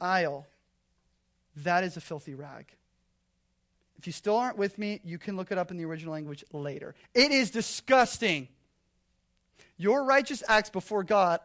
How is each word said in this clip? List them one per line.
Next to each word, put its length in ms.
aisle, 480
that 280
is 120
a 40
filthy 340
rag. 320
If 100
you 40
still 240
aren't 220
with 200
me, 260
you 140
can 180
look 160
it 60
up 120
in 60
the 80
original 280
language 400
later. 440
It 160
is 220
disgusting. 960
Your 280
righteous 440
acts 220
before 340
God 400